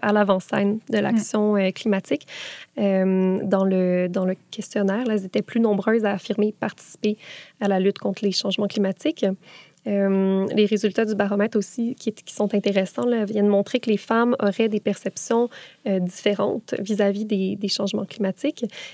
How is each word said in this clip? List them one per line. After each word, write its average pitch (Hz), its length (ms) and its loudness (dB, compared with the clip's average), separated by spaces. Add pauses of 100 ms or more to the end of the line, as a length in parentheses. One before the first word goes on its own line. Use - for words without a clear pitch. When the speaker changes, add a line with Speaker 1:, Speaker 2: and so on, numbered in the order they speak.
Speaker 1:
à 208 100 2
l'avant-scène 202 640 2 (140)
de 214 80 2
Speaker 2:
Mm. - 20 2
Speaker 1:
l'action, 208 560 2
euh, 190 140 2
climatique. - 560 -2 (500)
Euh, 190 640 2
dans 190 220 2
le, 180 440 2
dans 185 160 -2
le 185 100 0 (160)
questionnaire, 208 540 -2
là, 220 100 0
elles 190 100 -2
étaient 202 160 -2
plus - 180 -2
nombreuses 220 460 2
à 202 60 2
affirmer 208 480 -2
participer - 580 -4 (440)
à 208 60 0
la 190 120 2
lutte 196 180 2
contre 196 260 -4
les 202 80 2
changements 202 360 -2
climatiques. 202 580 -2 (600)
Euh, 196 680 2
les 214 120 4
résultats 214 400 0
du 214 100 -2
baromètre 202 420 0
aussi, 233 380 -4
qui - 140 -6
est, - 120 -10
qui - 120 -14
sont 208 200 -2
intéressants, 202 520 0
là, 233 180 2
viennent 208 240 2
montrer 202 320 2
que 233 100 -2
les 208 60 4
femmes 233 460 2
auraient 214 260 2
des 208 140 0
perceptions, 233 680 -2 (380)
euh, 190 120 2
différentes 196 800 -2
vis-à-vis 202 440 0
des, 202 320 -2
des 202 140 -6
changements 208 340 -2
climatiques. 214 640 -4 (280)